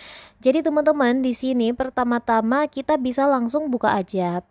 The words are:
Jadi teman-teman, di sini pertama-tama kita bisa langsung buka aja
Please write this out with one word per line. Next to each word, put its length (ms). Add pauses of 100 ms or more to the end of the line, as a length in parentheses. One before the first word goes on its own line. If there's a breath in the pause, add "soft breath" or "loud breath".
(400 loud breath)
Jadi 240
teman-teman, 560
di 160
sini 400
pertama-tama 960
kita 240
bisa 320
langsung 400
buka 320
aja 400 (120)